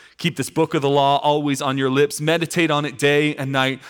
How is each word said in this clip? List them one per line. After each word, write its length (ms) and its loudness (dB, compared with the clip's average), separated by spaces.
Keep 180 -4
this 140 -6
book 220 0
of 100 0
the 60 2
law 300 4
always 420 0
on 160 -2
your 140 0
lips. 300 0
Meditate 500 0
on 140 0
it 120 -8
day 380 2
and 180 -6
night 380 -2